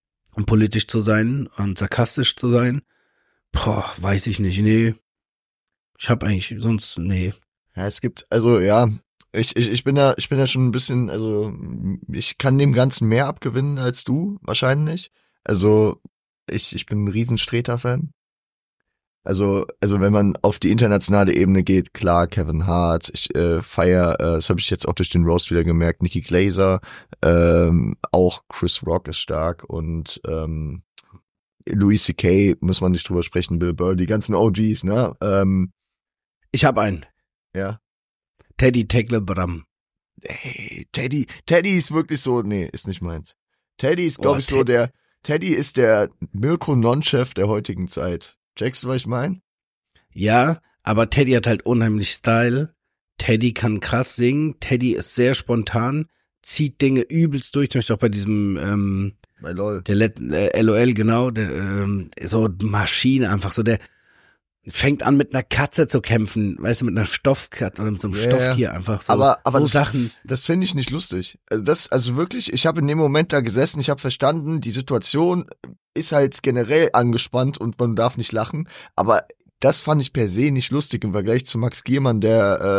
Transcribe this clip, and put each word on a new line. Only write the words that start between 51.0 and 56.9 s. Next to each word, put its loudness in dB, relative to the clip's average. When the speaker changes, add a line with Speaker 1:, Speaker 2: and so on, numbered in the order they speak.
Speaker 1:
Teddy 2
hat 2
halt 0
unheimlich 2
Style. 0
Teddy 0
kann -2
krass -2
singen. 0
Teddy 0
ist -2
sehr 2
spontan, -2
zieht -2
Dinge 2